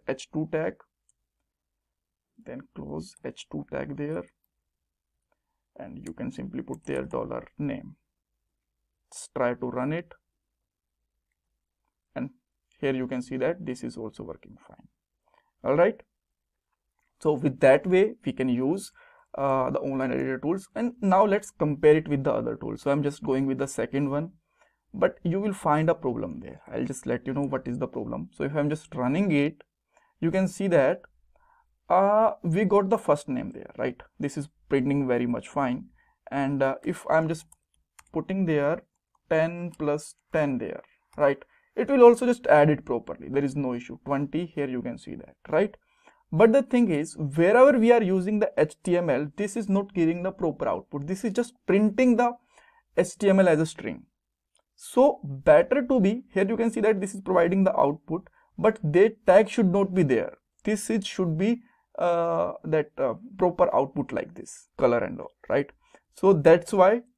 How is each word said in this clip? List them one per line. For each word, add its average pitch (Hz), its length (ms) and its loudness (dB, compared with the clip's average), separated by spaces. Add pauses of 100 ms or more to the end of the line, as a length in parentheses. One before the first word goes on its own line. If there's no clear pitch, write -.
H 135 240 -10
two 156 200 -6
tag, 160 240 -4 (1700)
then - 160 -16 (140)
close 151 400 -14 (100)
H - 260 -16
two 147 200 -12
tag 135 260 -10
there, 151 260 -8 (1500)
and - 280 -18
you - 80 -16
can - 180 -12
simply - 300 -12
put - 240 -14
there 67 180 -6
dollar 58 420 -10 (120)
name. - 380 -10 (1160)
Just - 240 -20
try 123 200 -2
to 127 120 -8
run 123 240 -6
it, 156 220 -10 (2000)
and 127 140 -10 (500)
here 135 160 -2
you 127 120 -6
can 127 140 -8
see 131 160 -10
that 165 280 -4
this 127 180 -10
is 123 140 -12
also 110 260 -14
working - 320 -18 (100)
fine. - 220 -20 (760)
All 135 120 -2
right, 151 260 0 (1160)
so 151 140 0
with 135 260 -4
that - 260 6
way 190 280 2 (100)
we 135 80 -4
can 131 160 -4
use, 131 440 -2 (460)
uh, 135 340 0
the 135 80 -4
online 131 320 -4
editor 131 260 -4
tools. 170 380 -6
And 240 260 -4
now 190 240 4
let's 202 260 -2
compare 151 460 4
it 160 100 -4
with 139 160 -2
the 131 100 0
other 117 220 -4
tools. 110 260 -10
So 143 100 -2
I'm 143 120 0
just 143 200 -6
going 135 220 0
with 135 120 -2
the 135 100 -4
second 135 420 -4
one, 151 220 -4 (600)
but 185 300 0
you 175 160 0
will 202 140 -2
find 160 360 0
a 165 60 2
problem 113 440 -6
there. - 220 -16 (100)
I'll 120 140 -6
just - 200 -10
let 123 220 -4
you 135 60 -6
know 139 100 -4
what 135 240 -6
is 123 100 -6
the 123 100 -6
problem. 117 440 -10
So - 120 -8
if 143 120 -6
I'm 147 140 -2
just - 260 -8
running 147 360 0
it, 147 320 0 (560)
you 165 120 0
can 190 160 0
see 196 220 -4
that, 156 320 4 (880)
uh, 202 420 4 (120)
we 175 200 0
got 196 260 2
the - 80 2
first 147 300 -2
name 127 240 -6
there, - 260 -16
right? 123 240 -6 (180)
This 143 180 -6
is 147 120 -8 (200)
printing 139 380 0
very 123 180 0
much 120 240 -6
fine. 127 360 -4 (460)
And, 135 320 -2
uh, 135 200 0
if - 260 -8
I'm 160 180 2
just 160 180 -8 (680)
putting 190 320 -4
there 151 380 0 (460)
ten 170 480 -2
plus 151 380 -4 (180)
ten 143 240 0
there, - 240 -8 (360)
right? 143 260 0 (320)
It 254 140 -2
will 262 140 6
also 240 220 8
just 240 220 0
add 147 220 6
it 147 140 0
properly. 110 460 -8
There 143 160 -2
is 135 100 -6
no 135 180 -4
issue. 120 300 -12
Twenty, 143 440 -4
here 143 200 -6
you 127 140 -6
can 120 160 -10
see - 180 -16
that, - 200 -20 (140)
right? 196 280 0 (540)
But 220 200 6
the 277 100 4
thing 240 300 0
is, 151 260 -4
wherever 190 600 4
we 233 120 6
are 233 120 6
using 190 360 0
the 202 180 0
H 156 260 0
T 175 140 0
M 175 120 0
L, 147 280 -2
this 202 180 -6
is 214 140 -4
not 196 240 0
giving 170 300 0
the 190 80 -4
proper 165 360 -4
output. 147 400 -6
This 190 160 -6
is 214 100 -4
just 240 200 -4 (120)
printing 214 520 4
the 240 160 2 (640)
H 170 200 0
T 202 120 2
M 190 100 6
L 185 80 6
as 160 120 4
a 160 60 2
string. - 380 -10 (720)
So - 480 2
better 151 640 4
to 262 120 2
be, 214 240 2 (100)
here 190 140 2
you 220 100 -2
can 226 140 0
see 220 100 -4
that 202 200 2
this 196 140 -6
is 196 60 -12
providing 185 420 2
the 190 160 2
output, 160 480 -2 (300)
but 214 260 2
their 180 280 4 (140)
tag 196 240 6
should 196 220 2
not 196 220 0
be 180 100 2
there. 131 340 0 (260)
This 208 260 -4
is, 220 160 -2
should 170 320 -4
be, 233 240 0 (360)
uh, 170 560 0 (100)
that, 156 340 -2
uh, 135 160 -2 (240)
proper 180 360 2
output 139 380 -2
like 92 220 -6
this, - 440 -18
color 120 220 2
and 92 200 -6
all, - 120 -14 (180)
right? 139 220 -2 (440)
So 190 180 4
that's 165 400 4
why, 208 280 4 (160)